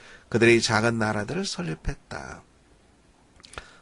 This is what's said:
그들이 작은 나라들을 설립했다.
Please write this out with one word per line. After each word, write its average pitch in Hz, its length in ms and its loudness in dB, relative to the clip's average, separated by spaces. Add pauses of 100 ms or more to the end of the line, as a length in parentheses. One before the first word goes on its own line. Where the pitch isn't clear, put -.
(300)
그들이 117 320 6
작은 117 360 2
나라들을 107 460 -4
설립했다. - 1000 -10 (1400)